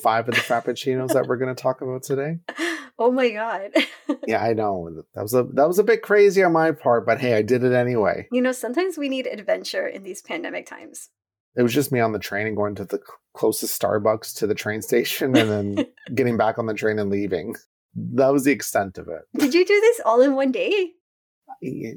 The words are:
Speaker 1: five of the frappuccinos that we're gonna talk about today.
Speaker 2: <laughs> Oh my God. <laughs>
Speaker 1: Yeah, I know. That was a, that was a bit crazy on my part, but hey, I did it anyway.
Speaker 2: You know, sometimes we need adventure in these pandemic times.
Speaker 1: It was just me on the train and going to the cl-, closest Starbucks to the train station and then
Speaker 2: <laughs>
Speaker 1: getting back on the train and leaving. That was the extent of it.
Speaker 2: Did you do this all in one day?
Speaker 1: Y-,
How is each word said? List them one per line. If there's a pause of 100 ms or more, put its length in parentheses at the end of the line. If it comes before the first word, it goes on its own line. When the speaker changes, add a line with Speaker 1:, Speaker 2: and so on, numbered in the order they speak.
Speaker 1:
five
of
the
frappuccinos
that
we're
gonna
talk
about
today. (100)
Speaker 2:
<laughs> (400)
Oh
my
God. (360)
<laughs>
Speaker 1:
Yeah,
I
know. (100)
That
was
a, (100)
that
was
a
bit
crazy
on
my
part,
but
hey,
I
did
it
anyway.
Speaker 2:
You
know,
sometimes
we
need
adventure
in
these
pandemic
times. (460)
Speaker 1:
It
was
just
me
on
the
train
and
going
to
the
cl-, (160)
closest
Starbucks
to
the
train
station
and
then (140)
Speaker 2:
<laughs>
Speaker 1:
getting
back
on
the
train
and
leaving. (380)
That
was
the
extent
of
it. (140)
Speaker 2:
Did
you
do
this
all
in
one
day? (680)
Speaker 1:
Y-,